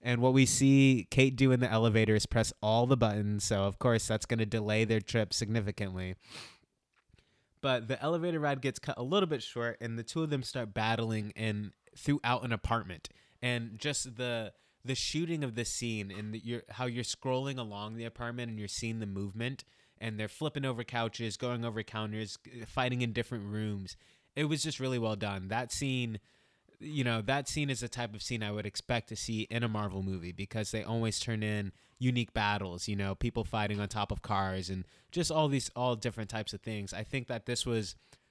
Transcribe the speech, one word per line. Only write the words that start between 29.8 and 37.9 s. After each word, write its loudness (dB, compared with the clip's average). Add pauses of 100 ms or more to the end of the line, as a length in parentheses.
movie -4
because -6
they -4
always 0
turn -2
in -2 (260)
unique 2
battles, 0
you 0
know, 0
people -2
fighting -2
on -2
top -2
of -6
cars 0
and -4 (260)
just 0
all 4
these, 0
all 2
different -4
types -4
of -8
things. -6
I -6
think -6
that -6
this -2
was 0 (340)